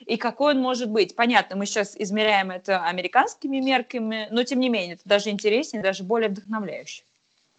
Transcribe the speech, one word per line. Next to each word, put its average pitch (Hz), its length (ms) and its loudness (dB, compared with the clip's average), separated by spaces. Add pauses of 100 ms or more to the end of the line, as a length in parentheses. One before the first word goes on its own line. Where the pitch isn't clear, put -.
и 226 160 -2
какой 247 380 2
он 262 60 2
может 247 280 -2
быть? 214 260 0
Понятно, 233 420 2
мы 202 80 -2
сейчас 202 320 -2
измеряем 202 540 2
это 185 340 -2
американскими 247 720 0
мерками, 240 720 -2
но 233 120 2
тем 247 160 0
не 254 100 2
менее, 180 260 -2
это - 100 -20
даже 202 240 2
интереснее, 214 540 0
даже 190 200 -2
более 220 260 0
вдохновляюще. 196 720 -8 (560)